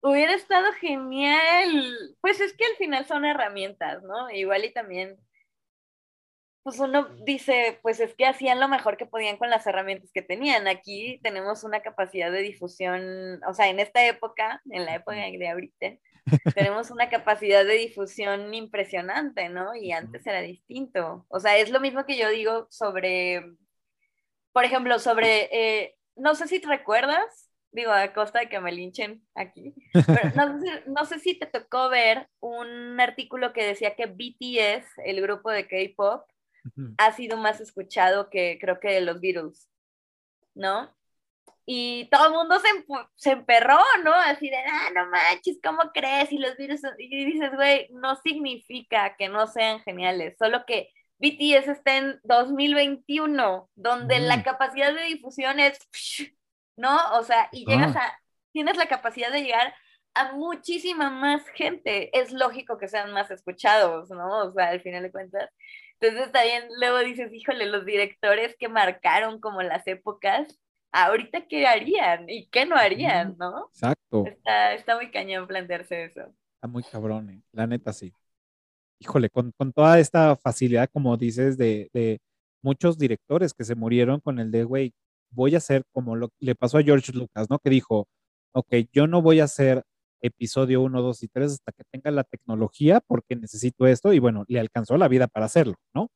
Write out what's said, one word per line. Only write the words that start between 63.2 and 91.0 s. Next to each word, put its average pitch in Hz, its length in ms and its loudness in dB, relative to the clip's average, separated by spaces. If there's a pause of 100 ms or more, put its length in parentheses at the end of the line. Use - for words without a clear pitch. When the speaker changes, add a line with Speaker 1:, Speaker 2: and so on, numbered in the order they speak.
Speaker 1:
escuchados, 185 800 2
¿no? 190 340 -4
O 185 80 -8
sea, 185 160 0
al 180 120 -2
final 180 220 -10
de 185 100 -12
cuentas. 196 380 -10 (500)
Entonces 226 320 0
también 240 320 2 (160)
luego 247 180 2
dices, 240 340 -4
"Híjole, 226 340 -4
los 202 200 -4
directores 208 720 0
que - 100 -8
marcaron 208 720 2
como 208 240 -8
las 175 240 -4
épocas, 202 720 -4 (320)
¿ahorita 220 540 2
qué 285 200 0
harían 214 640 2
y 214 200 -12
qué 262 180 0
no 349 80 0
harían?", 196 580 2
Speaker 2:
Ujú. 175 60 -16
Speaker 1:
¿no? 190 360 -10
Speaker 2:
Exacto. 117 520 -2
Speaker 1:
Está, 208 480 0
está 233 220 -2
muy 240 140 -8
cañón 190 360 -6
plantearse 180 580 -8
eso. - 180 -18 (320)
Speaker 2:
Está - 140 -12
muy 120 140 -8
cabrón, 107 480 -8
¿eh? 98 120 -20 (100)
La 113 140 -2
neta, 117 260 -6
sí. 92 200 -14 (840)
Híjole, 120 320 0
con, 123 220 -4
con 135 200 -4
toda 160 280 8
esta 156 360 4
facilidad, 120 560 0
como 127 240 0
dices, 123 400 0
de, 110 360 0
de 113 280 -2 (420)
muchos 160 360 2
directores 147 560 0
que 117 100 -10
se 113 100 -4
murieron 120 460 2
con 131 180 -4
el 113 120 -4
de, 117 140 2
"Güey, 127 300 -4 (360)
voy 127 240 2
a 175 40 4
hacer 135 340 0
como 120 220 -6
lo 117 140 -4 (120)
le 127 140 0
pasó 123 220 0
a 156 60 6
George 143 300 4
Lucas", 113 360 -6
¿no? 143 100 0
Que - 120 0
dijo, 113 360 2 (460)
"Ok, 127 220 -2 (180)
yo 143 140 6
no 170 160 4
voy 160 180 8
a 151 40 6
hacer 131 380 2 (380)
episodio 127 600 0
uno, 131 200 0